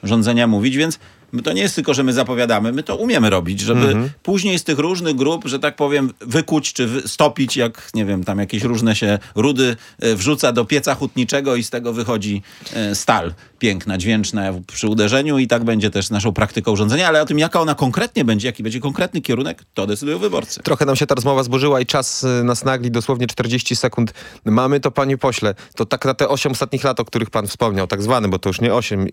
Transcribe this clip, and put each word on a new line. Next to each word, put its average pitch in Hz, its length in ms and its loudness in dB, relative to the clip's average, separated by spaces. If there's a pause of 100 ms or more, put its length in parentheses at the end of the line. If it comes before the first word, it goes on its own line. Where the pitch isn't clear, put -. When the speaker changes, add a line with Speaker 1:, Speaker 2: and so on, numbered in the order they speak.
Speaker 1:
rządzenia 117 440 2
mówić, 113 300 2
więc 160 220 0 (340)
my 120 100 -4
to 156 100 -2
nie 190 100 0
jest 202 120 0
tylko, 147 200 0
że 131 100 0
my 131 80 2
zapowiadamy, 120 600 0
my 143 100 -2
to - 140 -6
umiemy 190 340 2
robić, 92 300 0
żeby 117 200 2
Speaker 2:
Mhm. 123 300 2 (120)
Speaker 1:
później 185 360 0
z - 60 -8
tych 147 140 0
różnych 165 380 0
grup, 143 300 0
że 131 120 -4
tak 139 180 -2
powiem, 139 440 2
wykuć 147 520 0
czy - 140 -2
wy-, 117 220 -4
stopić, 139 480 0
jak, 117 380 -2
nie 110 100 0
wiem, 98 200 -2
tam 98 140 -2
jakieś 101 240 -4
różne 113 340 2
się 104 220 2 (160)
rudy, 127 420 2 (240)
e, 113 140 2
wrzuca 123 380 2
do 117 120 2
pieca 139 300 0
hutniczego 135 600 -2
i 120 60 0
z 110 80 -8
tego 120 220 -4
wychodzi, 107 500 -2 (320)
e, 104 200 -2
stal 87 400 0 (240)
piękna, 98 400 -2
dźwięczna 101 540 0
w-, 90 140 -10
przy - 220 -4
uderzeniu 131 500 2
i 131 80 2
tak 117 180 2
będzie 110 260 2
też 95 160 -2
z - 40 -6
naszą 104 220 0
praktyką 117 400 -2
urządzenia, 110 360 2
ale 156 140 4
o 151 40 -2
tym, 147 120 0
jaka 165 220 2
ona 156 140 2
konkretnie 143 500 0
będzie, 113 240 2
jaki 113 140 -8
będzie 110 180 -4
konkretny 156 400 -2
kierunek, 135 420 -4 (120)
to 98 120 -4
decydują 143 320 -2
wyborcy. - 440 -2
Speaker 2:
Trochę 151 240 0
nam 135 100 2
się 143 100 0
ta 143 80 2
rozmowa 131 280 2
zburzyła 131 380 2
i 127 60 -2
czas, - 380 -2
e, 123 200 2
nas 120 200 0
nagli, 127 260 0
dosłownie 120 360 0
czterdzieści 120 500 -2
sekund 117 380 0 (300)
mamy. 131 360 2
To, 139 100 0
panie 135 280 0
pośle, 107 360 0 (220)
to 113 100 0
tak - 180 -2
na 131 100 2
te 131 140 0
osiem 135 240 0
ostatnich 131 320 -2
lat, 131 160 0
o 113 40 0
których 120 260 -2
pan 107 160 -2
wspomniał, 98 400 0
tak 101 160 -4
zwany, 113 260 2
bo 92 100 0
to - 100 -4
już 90 120 -2
nie 117 140 2
osiem, 104 380 0